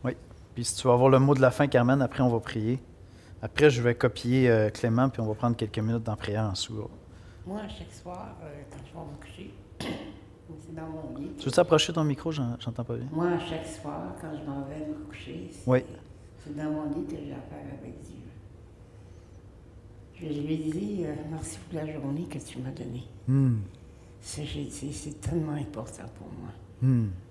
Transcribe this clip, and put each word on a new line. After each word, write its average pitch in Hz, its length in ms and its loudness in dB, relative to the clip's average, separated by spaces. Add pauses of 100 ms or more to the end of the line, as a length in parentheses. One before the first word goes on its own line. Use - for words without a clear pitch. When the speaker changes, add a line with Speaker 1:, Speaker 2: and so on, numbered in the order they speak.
Speaker 1:
Oui. 123 80 0 (420)
Puis 120 120 -4
si - 100 -4
tu - 100 0
vas 123 60 10
avoir 123 160 10
le 131 100 10
mot 139 160 8
de 131 60 4
la 127 100 10
fin, 143 180 4
Carmen, 131 340 6
après 127 200 0
on 127 60 6
va 117 120 4
prier. 110 380 -2 (640)
Après, 147 300 6
je 120 120 2
vais 120 120 6
copier, 123 560 4
euh, 107 200 6
Clément, 123 380 4
puis 127 140 -4
on 110 40 -2
va 107 80 -2
prendre 120 220 2
quelques 110 220 -2
minutes 113 300 0
en 107 80 -2
prière 107 280 -2
en 98 100 0
sous. 107 320 -6 (600)
Speaker 2:
Moi, 208 160 -8 (140)
chaque 175 160 -14
soir, - 520 -14
euh, 143 260 -14
quand 143 160 -16
je - 60 -20
vais - 80 -14
me 147 200 -12
coucher, - 340 -16 (260)
<clears throat> - 800 -12
c'est 165 160 -16
dans 160 100 -10
mon 156 320 -10
lit. 147 200 -8
Speaker 1:
Tu - 80 -6
veux 131 40 0
t'approcher 170 420 4
ton 160 120 2
micro ? 147 260 0
J'en-, 123 300 -2
j'entends 117 240 -6
pas 117 100 -6
bien. 117 160 -6
Speaker 2:
Moi, 170 200 0 (180)
chaque 160 180 -6
soir, - 540 -10
quand 160 180 -10
je 143 100 -10
m'en 139 180 -4
vais 151 200 -8
me 151 80 -6 (140)
coucher, - 420 -12
c'est - 180 -8
Speaker 1:
Oui. 127 160 4 (600)
Speaker 2:
c'est 147 120 -10
dans 151 140 -4
mon 151 140 -4
lit 165 200 -4
que - 120 -8
j'ai 143 160 -10
affaire 143 340 -14 (140)
avec - 220 -14
Dieu. - 120 -16 (2000)
Je, 165 180 -12
je 147 80 -4
lui 156 160 0
dis, 175 480 -2
euh, « 151 100 -4 (160)
Merci - 280 -8 (100)
pour 160 120 -6
la 156 120 -6
journée 143 320 -4
que - 140 -8
tu - 200 -12
m'as 127 120 -6
donnée. » 123 340 -8 (240)
Speaker 1:
Hmm. 131 300 6 (640)
Speaker 2:
C'est, - 240 -10
j'ai, 143 260 -6
c'est, 131 220 -8
c'est 147 280 -10
tellement 156 340 0
important 117 500 -8 (120)
pour - 120 -14 (100)
moi. - 120 -10 (300)
Speaker 1:
Hmm. 123 280 4 (220)